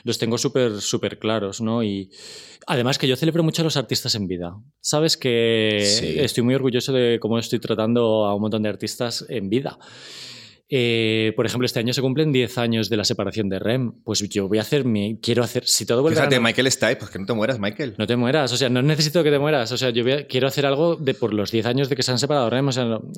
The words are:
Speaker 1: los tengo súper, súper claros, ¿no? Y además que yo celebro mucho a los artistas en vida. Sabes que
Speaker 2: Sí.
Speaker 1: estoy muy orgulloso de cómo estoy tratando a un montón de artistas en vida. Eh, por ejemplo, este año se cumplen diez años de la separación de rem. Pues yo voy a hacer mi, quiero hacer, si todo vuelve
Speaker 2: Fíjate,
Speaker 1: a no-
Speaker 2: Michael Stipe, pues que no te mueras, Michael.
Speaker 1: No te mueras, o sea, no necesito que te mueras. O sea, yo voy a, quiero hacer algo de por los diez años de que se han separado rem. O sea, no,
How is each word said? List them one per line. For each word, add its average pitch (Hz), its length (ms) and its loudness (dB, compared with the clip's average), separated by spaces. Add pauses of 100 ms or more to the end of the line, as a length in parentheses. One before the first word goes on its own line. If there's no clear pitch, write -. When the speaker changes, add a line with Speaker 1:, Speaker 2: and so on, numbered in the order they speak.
Speaker 1:
los 117 140 -2
tengo 113 200 -2
súper, 120 440 0
súper - 360 -4
claros, 107 420 -2
¿no? 113 220 0
Y 98 280 -4 (580)
además 135 300 0
que 151 100 -2
yo 127 80 2
celebro 160 260 0
mucho 160 200 0
a - 20 2
los 151 120 0
artistas 123 380 -2
en 104 140 -2
vida. 87 280 -6 (240)
Sabes 156 360 2
que 113 680 2
Speaker 2:
Sí. 113 340 0
Speaker 1:
estoy 127 240 0
muy 123 120 4
orgulloso 127 380 0
de 120 280 2
cómo 110 180 0
estoy 113 220 -2
tratando 110 640 2
a 101 100 0
un 101 80 -2
montón 107 200 -2
de 107 60 -2
artistas 110 600 -6
en 101 200 -6
vida. 123 300 -2 (880)
Eh, 113 680 2
por 117 100 0
ejemplo, 120 180 -2
este 123 140 -2
año 120 140 0
se 131 100 -2
cumplen 143 300 0
diez 127 260 0
años 113 320 0
de 113 60 0
la 104 80 0
separación 101 440 -2
de 95 120 -2
rem. 117 320 -2 (100)
Pues 101 260 -4
yo 98 200 -2
voy 107 100 2
a 107 40 0
hacer 139 220 0
mi, 107 360 0
quiero 117 240 2
hacer, 120 200 -4
si - 220 0
todo 101 160 2
vuelve 156 140 4
Speaker 2:
Fíjate, 143 180 4
Speaker 1:
a 123 60 4
no- 113 40 2
Speaker 2:
Michael 127 280 4
Stipe, 117 240 2
pues - 160 -14
que 92 80 -10
no 98 60 -8
te 120 80 -2
mueras, 110 260 0
Michael. 110 380 -4
Speaker 1:
No 110 100 0
te 120 80 2
mueras, 123 360 2
o 123 40 -2
sea, 120 120 2
no 123 140 2
necesito 151 400 2
que 147 80 4
te 143 80 4
mueras. 139 320 2
O 123 60 -4
sea, 127 140 0
yo 117 120 0
voy 127 100 2
a, 143 140 -2
quiero 127 220 0
hacer 139 180 0
algo 151 300 2
de 135 180 0
por 110 180 -2
los 104 200 0
diez 113 140 0
años 127 220 0
de 143 60 0
que 123 80 -2
se 127 80 -2
han 123 80 0
separado 135 320 2
rem. 131 160 2
O 131 60 0
sea, 127 120 -2
no, 113 320 -4